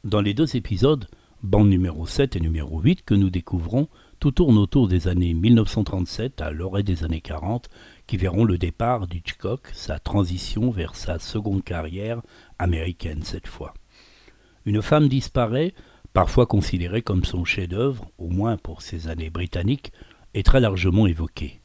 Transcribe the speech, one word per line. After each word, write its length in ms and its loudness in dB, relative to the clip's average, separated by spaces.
Dans 180 0
les 140 0
deux 220 0
épisodes, 500 0
bande 240 4
numéro 360 2
sept 300 -2
et 60 -2
numéro 400 -2
huit, 240 2
que 100 2
nous 160 4
découvrons, 580 -2
tout 140 2
tourne 260 6
autour 300 4
des 180 2
années 280 2
mille 200 6
neuf 140 6
cent 160 -2
trente-sept, 560 -6
à 100 -6
l'orée 320 -4
des 220 -2
années 160 -4
quarante, 500 -8
qui 80 -4
verront 280 0
le 140 2
départ 480 -2
d'Hitchcock, 680 -8
sa 280 -8
transition 720 -2
vers 240 -6
sa 240 -6
seconde 420 -4
carrière, 600 -6
américaine 640 -4
cette 240 -10
fois. 260 -14
Une 160 0
femme 260 4
disparaît, 680 0
parfois 320 4
considérée 560 0
comme 240 0
son 220 -4
chef-d'œuvre, 720 -2
au 100 -10
moins 300 0
pour 240 -12
ses 260 -8
années 220 -6
britanniques, 640 -4
est 100 -2
très 160 8
largement 460 4
évoquée. 580 -4